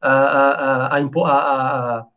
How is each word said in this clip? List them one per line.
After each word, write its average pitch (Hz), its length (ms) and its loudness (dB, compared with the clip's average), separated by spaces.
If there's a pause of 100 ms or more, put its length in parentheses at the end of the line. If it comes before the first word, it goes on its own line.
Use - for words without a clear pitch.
a, 135 100 0
a, 139 400 4
a, 135 460 -2
a 143 40 0
impo-, 143 240 -2
a, 143 100 2
a, 131 720 -2 (100)